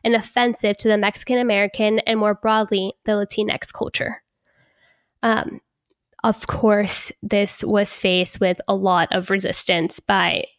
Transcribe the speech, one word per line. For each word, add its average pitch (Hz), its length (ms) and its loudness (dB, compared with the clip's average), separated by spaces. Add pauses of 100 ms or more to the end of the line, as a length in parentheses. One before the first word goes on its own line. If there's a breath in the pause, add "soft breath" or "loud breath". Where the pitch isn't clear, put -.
and 233 120 2
offensive 226 640 0
to - 100 -2
the 214 100 4
Mexican 208 400 0
American 214 640 0
and 220 200 0
more 208 140 2
broadly, 208 600 0 (120)
the 220 60 0
Latinx 208 600 -2
culture. - 520 -6 (1000)
Um, - 400 -2 (600)
of - 240 -2
course, 208 640 0 (100)
this 202 420 0
was 202 320 2
faced 180 460 0
with 185 260 2
a 202 60 2
lot 185 380 2
of 185 180 -2
resistance 185 680 0
by 180 460 0 (140)